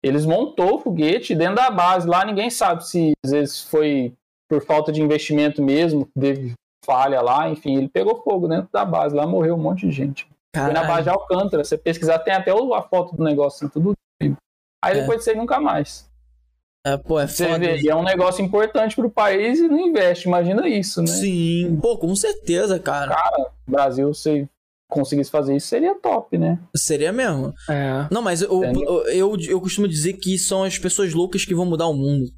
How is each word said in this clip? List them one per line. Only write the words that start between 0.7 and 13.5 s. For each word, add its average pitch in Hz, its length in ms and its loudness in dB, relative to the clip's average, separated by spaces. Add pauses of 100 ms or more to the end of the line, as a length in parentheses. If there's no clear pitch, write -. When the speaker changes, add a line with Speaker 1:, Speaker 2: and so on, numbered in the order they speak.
Speaker 1:
o - 20 -4
foguete 180 560 0
dentro 170 220 0
da 254 140 4
base 180 360 2
lá, 175 180 2
ninguém 214 260 -2
sabe 180 360 0
se 165 260 2 (120)
às 131 60 -2
vezes 143 320 0
foi 143 500 0 (360)
por 143 160 0
falta 156 280 0
de 156 100 0
investimento 147 600 2
mesmo, 147 460 2 (100)
teve 135 340 -2 (320)
falha 135 360 2
lá, 135 300 2
enfim, 147 260 -2
ele 135 120 0
pegou 208 340 0
fogo 185 240 0
dentro 175 260 -2
da 202 120 0
base 156 320 0
lá, 147 100 0
morreu 170 300 0
um 160 40 -2
monte 180 260 -2
de 165 60 2
gente. 139 360 -6 (260)
Foi 143 140 -2
na 156 60 -2
Speaker 2:
Caralho. 165 140 0
Speaker 1:
base 170 160 0
de 175 60 0
Alcântara, 185 540 0
você 156 120 -2
pesquisar, 165 440 0
tem 190 120 -2
até 190 220 2
o, 247 200 0
a - 80 -2
foto 175 340 -2
do 160 80 0
negócio, 143 420 0